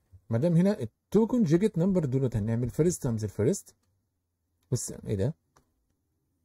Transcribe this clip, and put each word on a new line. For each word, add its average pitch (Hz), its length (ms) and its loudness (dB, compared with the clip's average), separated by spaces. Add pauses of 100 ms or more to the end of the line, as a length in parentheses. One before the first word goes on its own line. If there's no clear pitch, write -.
(300)
ما 117 80 -2
دام 165 180 2
هنا 190 240 4
ال 117 80 -6
two - 400 0
conjugate 190 540 2
number 185 240 2
دولت 131 300 -2
هنعمل 113 360 -2
first 165 260 0
times 113 260 -4
ال 104 60 -6
first. - 440 -4 (1000)
والس-، - 300 -10
ايه 113 100 -2
ده؟ 101 180 0 (1120)